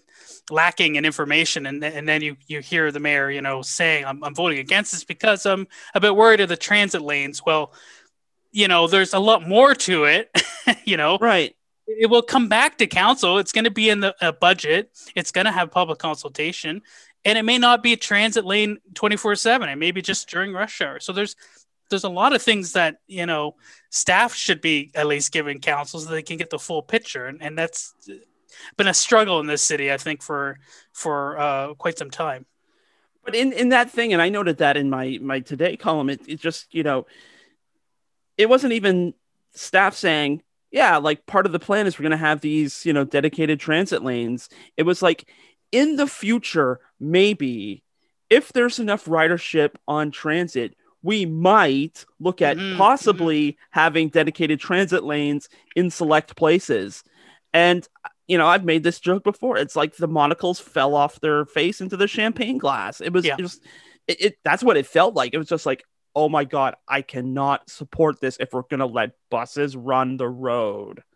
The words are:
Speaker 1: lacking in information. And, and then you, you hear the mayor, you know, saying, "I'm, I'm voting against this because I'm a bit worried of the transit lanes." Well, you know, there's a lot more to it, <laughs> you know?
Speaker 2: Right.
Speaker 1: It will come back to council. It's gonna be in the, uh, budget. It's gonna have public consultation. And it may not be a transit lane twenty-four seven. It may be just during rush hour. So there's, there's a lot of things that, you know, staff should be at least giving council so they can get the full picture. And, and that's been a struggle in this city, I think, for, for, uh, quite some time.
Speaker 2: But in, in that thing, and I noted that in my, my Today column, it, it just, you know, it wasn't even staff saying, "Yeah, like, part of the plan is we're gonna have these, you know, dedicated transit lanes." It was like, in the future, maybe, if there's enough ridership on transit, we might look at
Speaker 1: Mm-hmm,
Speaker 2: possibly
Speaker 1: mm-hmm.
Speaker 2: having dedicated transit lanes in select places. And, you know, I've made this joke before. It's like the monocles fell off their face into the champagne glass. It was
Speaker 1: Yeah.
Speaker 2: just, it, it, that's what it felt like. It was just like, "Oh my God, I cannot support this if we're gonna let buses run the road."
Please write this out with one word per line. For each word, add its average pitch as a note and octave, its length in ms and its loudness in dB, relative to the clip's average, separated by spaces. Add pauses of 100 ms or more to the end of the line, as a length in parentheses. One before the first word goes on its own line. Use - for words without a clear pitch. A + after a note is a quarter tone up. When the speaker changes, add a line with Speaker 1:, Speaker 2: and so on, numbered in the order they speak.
(500)
Speaker 1:
lacking D#3+ 460 2
in D3 80 -2
information. D#3 640 -2
And, C#3+ 180 -10
and D3+ 240 -8
then D#3 140 0
you, D3 160 -8 (100)
you D3+ 140 -10
hear D#3 300 0
the C#3+ 100 -6
mayor, C#3+ 280 0
you C#3 120 -6
know, C3+ 200 -6
saying, D#3 440 -2
"I'm, C#3 180 -10
I'm C#3+ 120 -10
voting E3 240 -2
against F#3+ 340 -2
this E3+ 100 -10
because G3 420 -2
I'm F#3+ 220 -2 (260)
a G3 60 0
bit G3+ 160 4
worried A3 240 8
of G3 80 2
the E3+ 80 -2
transit G3+ 460 0
lanes." C#3+ 440 -4
Well, D#3 280 0 (800)
you G#3 160 2
know, E3+ 200 4
there's F#3+ 260 2
a F#3+ 60 2
lot G3+ 260 4
more B3 300 6
to E3+ 300 0
it, E3 240 2 (300)
<laughs> - 260 -2
you G3 120 0
know? D#3 220 2
Speaker 2:
Right. G3+ 360 2 (320)
Speaker 1:
It A3 220 0
will A#3+ 120 6
come A#3+ 260 2
back A#3+ 300 2
to G#3 100 2
council. F#3+ 520 2
It's F#3+ 120 -2
gonna A3 200 0
be A3 180 2
in G#3 120 2
the, G3 200 -2
uh, E3+ 100 0
budget. F3 600 2 (240)
It's - 160 -6
gonna G3 200 0
have F3+ 200 -2
public E3 280 -2
consultation. D#3 840 -6 (420)
And G#3+ 120 2
it A3 60 -2
may A#3+ 140 2
not A#3+ 260 4
be A#3+ 80 4
a A3+ 60 2
transit G#3 480 0
lane G#3 320 -2 (160)
twenty-four G#3 420 0
seven. A3+ 320 0
It C#3 80 -6
may E3 160 -2
be F#3 100 -6
just - 280 -6
during F#3+ 240 -6
rush G3+ 260 -6
hour. C#3 220 -6
So - 100 -10
there's, G3+ 240 -4 (540)
there's G3 160 -4
a F#3+ 40 -6
lot G3+ 240 2
of - 80 2
things G3+ 320 0
that, E3 340 0
you F#3 180 -8
know, D3+ 300 -4 (340)
staff G#3+ 440 0
should - 280 -2
be D3 340 -2
at D3+ 120 0
least C#3+ 260 -4
giving D3 260 -6
council D3 400 -4
so D#3 100 -12
they D#3+ 120 -6
can D#3+ 160 -12
get E3 120 -8
the D3 100 -8
full D#3+ 220 -8
picture. - 440 -6
And, C#3+ 160 -14
and D3+ 160 -12
that's E3 360 -8 (840)
been G3 100 2
a F#3 60 2
struggle G3+ 480 2
in D3+ 60 -6
this D3 140 -2
city, C#3 300 -2
I C#3 60 -2
think, D3 240 -8
for, C#3 380 -8 (340)
for, D3 440 -6
uh, C#3+ 360 -4
quite E3 240 -6
some C#3 140 -12
time. C3+ 340 -8 (800)
Speaker 2:
But A#3 100 -6
in, C4 160 2
in A#3+ 180 0
that B3 220 2
thing, A#3 220 -2
and E3+ 80 4
I F3 80 2
noted G3 300 -2
that C#3+ 180 2
in C#3 120 -2
my, C3 320 -4
my C3+ 200 -6
Today D#3 340 -4
column, D3+ 340 -2
it, C3+ 180 -8
it D3+ 120 -12
just, - 340 -8
you E3 100 -2
know, C3+ 240 -2 (1300)
it G#3+ 100 4
wasn't B3+ 260 4
even F#3 400 0 (400)
staff G3 420 0
saying, D3+ 480 -2 (280)
"Yeah, F3+ 260 4
like, D3 280 -2
part F#3+ 200 0
of F3+ 60 -4
the E3 80 -2
plan G#3 280 -2
is F3 100 -4
we're C#3+ 60 -10
gonna D#3 140 0
have D#3 220 0
these, D3+ 460 -4
you E3 80 0
know, C#3+ 100 2
dedicated D3 560 -2
transit D#3+ 440 -2
lanes." A#2+ 460 -6 (280)
It D#3 60 0
was F3 180 -2
like, - 260 0 (440)
in C#4+ 260 2
the C#4+ 100 2
future, F3 720 -2 (200)
maybe, C#3+ 840 0 (460)
if C4 240 4
there's A#3+ 260 0
enough G#3 260 -2
ridership D#3+ 720 0 (100)
on D3+ 260 -2
transit, D#3 640 -4 (280)
we G3+ 220 -2
might D#3+ 800 2 (140)
look F3+ 220 -2
at D3 160 2
Speaker 1:
Mm-hmm, F#3+ 200 -6
Speaker 2:
possibly E3 760 2
Speaker 1:
mm-hmm. - 80 -12 (120)
Speaker 2:
having D#3+ 380 2
dedicated D3+ 520 0
transit F#3 420 0
lanes D3 460 -4 (260)
in F3 140 2
select D#3 480 0
places. D3 640 0 (500)
And, F3 340 4 (400)
you F3 100 2
know, D#3+ 100 4
I've F#3 160 4
made E3 200 0
this E3+ 160 -2
joke F#3 240 -2
before. G#3 340 -2
It's C#3+ 180 -4
like D#3 220 -2
the E3 100 -4
monocles D#3 520 0
fell C#3+ 360 0
off C#3+ 240 0
their D3 260 0
face E3 360 -2
into F#3 160 -10
the G3+ 100 0
champagne A3+ 500 -4
glass. A2+ 440 -4
It E3+ 100 -6
was F3 140 2
Speaker 1:
Yeah. C#3+ 100 0
Speaker 2:
just, F3+ 260 -10 (460)
it, - 140 -6
it, G3+ 220 0
that's D3+ 200 0
what A3 140 6
it C#3 100 0
felt F#3+ 280 2
like. B2+ 180 -2
It D3 40 -2
was D#3 120 -6
just E3 160 -2
like, C3+ 180 -4 (320)
"Oh D3+ 140 2
my D3 160 0
God, C3+ 300 -2 (120)
I C#3 140 -2
cannot C3+ 680 -4
support D#3 520 -2
this C3 180 -4
if C3 140 -8
we're B2+ 100 -4
gonna C3+ 220 -4
let A#2 260 -2 (180)
buses C3+ 460 -4
run C3 420 -2
the B2+ 120 -4
road." A#2 760 -6 (120)